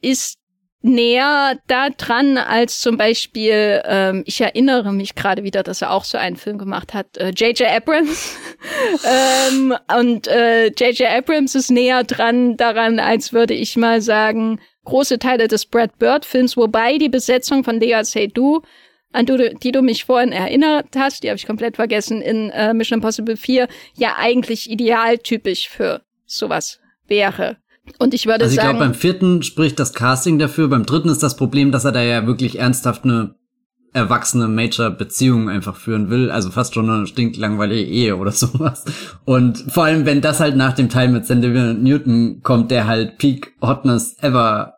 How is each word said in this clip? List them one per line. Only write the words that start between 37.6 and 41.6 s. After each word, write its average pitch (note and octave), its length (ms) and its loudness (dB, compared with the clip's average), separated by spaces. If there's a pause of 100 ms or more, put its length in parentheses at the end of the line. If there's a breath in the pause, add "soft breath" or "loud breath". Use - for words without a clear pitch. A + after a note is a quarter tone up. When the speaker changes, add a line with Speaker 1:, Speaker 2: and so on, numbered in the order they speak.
Speaker 2:
Ehe G#2+ 280 0
oder G2 160 -4
<laughs> - 0 -
sowas. C3 520 -2 (400 loud breath)
Und B2 340 2 (100)
vor E3+ 160 0
allem, D#3+ 200 2
wenn C#3+ 160 2
das D#3 200 0
halt D3 160 2
nach C3 180 2
dem B2+ 160 2
Teil B2+ 180 2
mit B2 140 2
Xavier A#2+ 520 2